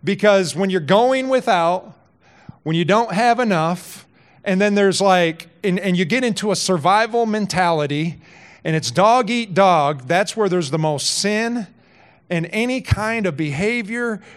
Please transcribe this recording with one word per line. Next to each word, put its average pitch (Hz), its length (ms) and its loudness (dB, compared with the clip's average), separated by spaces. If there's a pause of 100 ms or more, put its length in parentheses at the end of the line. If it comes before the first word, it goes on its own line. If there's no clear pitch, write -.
Because 196 500 2
when 190 160 -2
you're 185 100 0
going 247 480 2
without, 196 680 -2 (640)
when 160 140 -2
you 175 80 0
don't 202 280 2
have 233 280 2
enough, 175 680 -2 (380)
and 190 160 0
then 208 160 2
there's, 196 240 2
like, 180 480 2 (160)
and, 190 160 0
and 180 160 0
you 185 80 0
get 233 180 0
into 208 300 -2
a 170 40 0
survival 214 720 0
mentality, 165 960 -2 (420)
and 160 140 -2
it's 120 160 -4
dog 220 380 4
eat 233 220 -4
dog, 151 540 2
that's 170 300 0
where 208 120 0
there's 170 220 0
the 156 80 -2
most 156 320 -2
sin 220 560 -4 (640)
and 170 200 -2
any 247 300 -2
kind 214 460 -4
of 151 100 -4
behavior, 214 840 -4 (160)